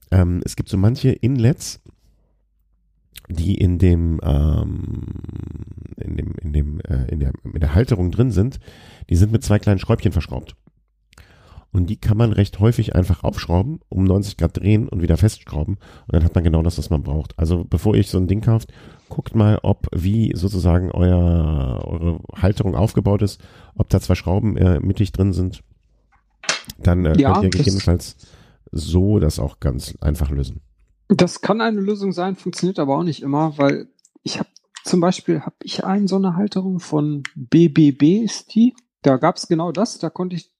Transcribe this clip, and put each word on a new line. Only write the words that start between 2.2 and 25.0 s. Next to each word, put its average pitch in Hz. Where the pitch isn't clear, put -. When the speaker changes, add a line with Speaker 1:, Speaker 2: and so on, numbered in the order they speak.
Speaker 1:
die 87
in 90
dem, 85
ähm, 73
in 76
dem, 76
in 78
dem, 73
äh, 65
in 80
der, 67
in -
der 76
Halterung 92
drin 120
sind, 104
die 87
sind 101
mit 110
zwei 104
kleinen 101
Schräubchen 113
verschraubt. -
Und 92
die 107
kann 104
man 113
recht -
häufig 113
einfach -
aufschrauben, 98
um 95
neunzig 98
Grad 82
drehen 107
und -
wieder 82
festschrauben. 92
Und -
dann 82
hat -
man 87
genau 82
das, 82
was -
man 76
braucht. 69
Also 82
bevor 104
ihr 110
euch -
so -
ein 92
Ding 101
kauft, 113
guckt -
mal, 107
ob, -
wie 101
sozusagen 90
euer, 82
eure 82
Halterung 98
aufgebaut 104
ist, 101
ob -
da 95
zwei 90
Schrauben, 101
äh, 92
mittig 95